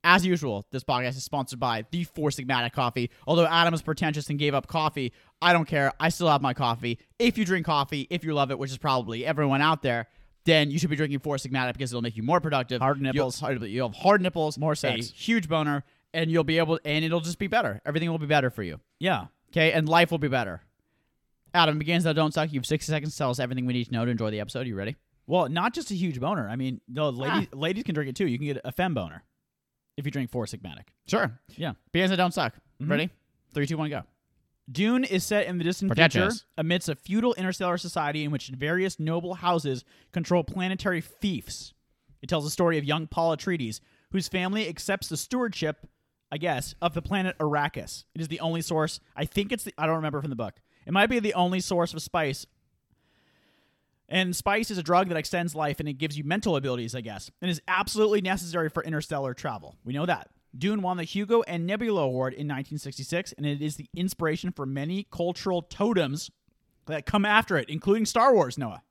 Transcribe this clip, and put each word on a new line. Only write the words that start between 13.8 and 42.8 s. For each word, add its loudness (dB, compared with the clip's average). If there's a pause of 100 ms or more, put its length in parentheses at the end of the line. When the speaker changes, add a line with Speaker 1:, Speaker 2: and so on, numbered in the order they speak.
Speaker 1:
have -8
hard 4
nipples, -2
Speaker 2:
More 0
Speaker 1:
a 0
Speaker 2:
sex. -2
Speaker 1:
huge -2
boner, 0 (280)
and 0
you'll 4
be 2
able, 2
and 0
it'll 0
just -8
be -4
better. 0
Everything 0
will -2
be -4
better 4
for -8
you. -8 (180)
Speaker 2:
Yeah. -2 (260)
Speaker 1:
Okay, 4
and 2
life 6
will 0
be 0
better. -2 (920)
Adam, 6
begins 2
that 2
don't 2
suck. 0
You -2
have -4
sixty -2
seconds -2
to -12
tell 0
us -2
everything -2
we 0
need 0
to -6
know 0
to 2
enjoy 0
the -4
episode. -6
You -4
ready? -4 (300)
Speaker 2:
Well, 2
not -2
just -8
a -4
huge -2
boner. -2
I -6
mean, -6
the -2
ladies, -2
Speaker 1:
Ah. -12
Speaker 2:
ladies -2
can -2
drink -2
it -10
too. 0
You 0
can -4
get -4
a -8
femme 0
boner -6 (760)
if -8
you -2
drink -4
Four -2
Sigmatic. -14 (180)
Speaker 1:
Sure. 0 (180)
Speaker 2:
Yeah. -6 (180)
Speaker 1:
Begins 4
that 2
don't 4
suck. -2 (280)
Speaker 2:
Mm-hmm. -4
Speaker 1:
Ready? 2 (440)
Three, 0
two, -2
one, -2
go. -6 (680)
Speaker 2:
Dune 2
is 0
set 2
in -4
the -2
distant 0
Speaker 1:
Pretentious. 6 (200)
Speaker 2:
future -20 (140)
amidst 0
a -2
feudal 0
interstellar -2
society -2
in -2
which -4
various -2
noble -2
houses 0 (260)
control 2
planetary -2
fiefs. -6 (480)
It -14
tells 0
the -4
story 2
of -2